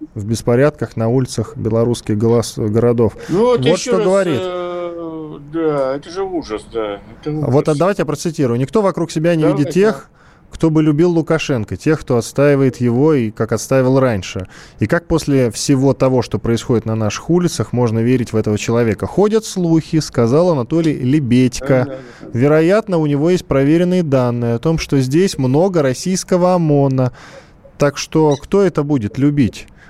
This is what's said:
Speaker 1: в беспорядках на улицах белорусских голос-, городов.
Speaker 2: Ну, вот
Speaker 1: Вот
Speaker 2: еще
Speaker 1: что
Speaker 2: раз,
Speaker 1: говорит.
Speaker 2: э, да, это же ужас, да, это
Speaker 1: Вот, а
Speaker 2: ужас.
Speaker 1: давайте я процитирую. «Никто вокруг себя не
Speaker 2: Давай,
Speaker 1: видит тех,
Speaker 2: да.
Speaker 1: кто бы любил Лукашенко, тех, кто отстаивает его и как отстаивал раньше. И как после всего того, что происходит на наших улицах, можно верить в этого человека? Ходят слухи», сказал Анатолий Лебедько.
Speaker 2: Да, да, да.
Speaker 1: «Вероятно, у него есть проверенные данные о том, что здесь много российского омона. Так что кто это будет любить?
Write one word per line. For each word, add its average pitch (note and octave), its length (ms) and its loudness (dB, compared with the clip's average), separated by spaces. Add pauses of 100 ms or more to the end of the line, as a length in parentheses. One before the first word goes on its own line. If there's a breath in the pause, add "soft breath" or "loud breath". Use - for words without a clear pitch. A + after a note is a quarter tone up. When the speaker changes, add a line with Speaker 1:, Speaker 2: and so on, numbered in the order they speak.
(160)
Speaker 1:
в G#2 100 -8
беспорядках B2 720 0
на A2+ 100 -2
улицах B2 480 -2
белорусских A2+ 640 -2
голос-, A2+ 400 0
городов. A#2 580 0 (140)
Speaker 2:
Ну, E3 160 0
вот B3 140 2
Speaker 1:
Вот B2+ 60 -2
Speaker 2:
еще E3+ 120 2
Speaker 1:
что B3 200 -2
Speaker 2:
раз, - 80 0
Speaker 1:
говорит. F#3 360 0
Speaker 2:
э, E3+ 960 -8 (160)
да, D3 420 0
это C#3+ 140 -12
же F#3 140 -6
ужас, D3+ 500 -6
да, G#2 260 -6 (220)
это D3+ 100 -8
Speaker 1:
Вот, D3 360 0
а D#3 40 0
Speaker 2:
ужас. D3 80 -2
Speaker 1:
давайте F#3+ 220 -2
я D#3 40 -2
процитирую. C#3+ 540 -4
«Никто C#3 220 0
вокруг F3 300 -2
себя E3+ 240 0
не D#3 80 0
Speaker 2:
Давай, D3+ 140 2
Speaker 1:
видит D3 160 -2
тех, G3+ 380 0
Speaker 2:
да. - 60 -20 (340 soft breath)
Speaker 1:
кто - 180 0
бы D#3 140 2
любил D#3 280 2
Лукашенко, D3 680 -2
тех, D3+ 240 0
кто B2 160 0
отстаивает C3+ 640 2
его B2+ 320 2
и A2+ 180 0
как A2 200 -4
отстаивал C3 480 2
раньше. G#2 480 -2 (320 loud breath)
И G#2+ 80 0
как E3+ 200 0
после C3+ 440 0
всего C3+ 420 2
того, C3 280 2
что - 180 -4
происходит A#2 460 -2
на A2 100 -2
наших A2 340 -4
улицах, E3+ 440 0
можно A#2 260 0
верить A#2+ 340 0
в - 40 -4
этого G#2+ 200 0
человека? A2+ 500 0
Ходят G#3+ 380 0
слухи», E3 540 0
сказал C#3+ 520 2
Анатолий D#3 460 0
Лебедько. B2+ 680 0
Speaker 2:
Да, B2+ 180 4
да, C3+ 120 -12 (360 loud breath)
да. A#2 60 -2
Speaker 1:
«Вероятно, E3 580 2
у D#3 80 0
него C#3+ 240 0
есть F3+ 160 0
проверенные E3+ 580 2
данные A#2+ 520 0
о A#2 40 -4
том, E3 200 0
что C#3+ 200 0
здесь D3+ 380 0
много D#3 440 2
российского F3+ 760 0
омона. C#3 560 2 (640 loud breath)
Так C#3+ 200 0
что D#3 380 2
кто G3 260 0
это E3 220 0
будет C3+ 340 -2
любить? C#3+ 500 0 (220 loud breath)